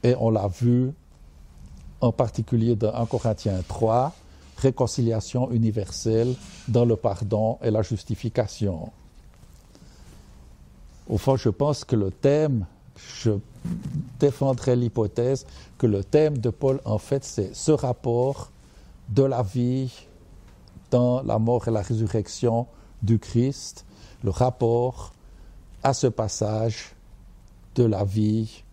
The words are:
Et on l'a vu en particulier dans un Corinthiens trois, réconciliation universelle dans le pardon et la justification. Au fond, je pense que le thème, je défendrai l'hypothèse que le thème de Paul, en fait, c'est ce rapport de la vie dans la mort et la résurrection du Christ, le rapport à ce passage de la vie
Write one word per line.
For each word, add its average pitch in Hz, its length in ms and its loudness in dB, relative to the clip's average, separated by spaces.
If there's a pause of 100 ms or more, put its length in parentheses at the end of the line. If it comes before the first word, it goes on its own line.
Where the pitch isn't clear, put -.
Et 123 120 4
on 117 140 2
l'a 104 180 2
vu 120 440 2 (1080)
en 120 120 2
particulier 117 640 0
dans 107 180 0
un 117 120 -2
Corinthiens 107 640 -2
trois, 120 460 0 (440)
réconciliation 123 920 0
universelle 113 840 0 (340)
dans 117 180 4
le 113 100 4
pardon 107 680 -2
et 120 80 0
la 107 140 2
justification. 104 1080 -4 (2250)
Au 104 100 -2
fond, 135 180 2
je 117 140 0
pense 143 340 -2
que - 120 -2
le 98 140 0
thème, 143 560 0 (300)
je - 360 -4 (880)
défendrai 135 560 2
l'hypothèse 120 680 -2 (320)
que - 80 0
le 98 180 2
thème 151 340 4
de 117 120 0
Paul, 135 360 0
en 107 120 0
fait, 139 260 -4
c'est 95 320 -6
ce - 160 0
rapport 127 800 0 (580)
de 135 140 4
la 123 200 2
vie 123 480 -2 (1000)
dans 123 320 4
la 110 160 0
mort 117 280 2
et 117 40 0
la 107 100 0
résurrection 113 840 -2 (340)
du 110 160 2
Christ, - 680 -2 (380)
le 104 60 0
rapport 120 840 0 (680)
à 135 120 2
ce 127 140 0
passage 110 840 -2 (840)
de 123 80 4
la 104 200 2
vie 107 680 0